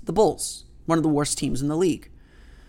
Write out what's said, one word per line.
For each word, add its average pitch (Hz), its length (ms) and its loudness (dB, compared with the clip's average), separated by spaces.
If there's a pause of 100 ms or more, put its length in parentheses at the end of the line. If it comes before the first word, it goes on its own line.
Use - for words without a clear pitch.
the 175 100 -6
Bulls, - 520 0 (200)
one 165 140 2
of 156 60 2
the 160 40 2
worst 147 300 0
teams 131 240 -2
in 143 60 -2
the 151 80 -2
league. 165 340 0 (580)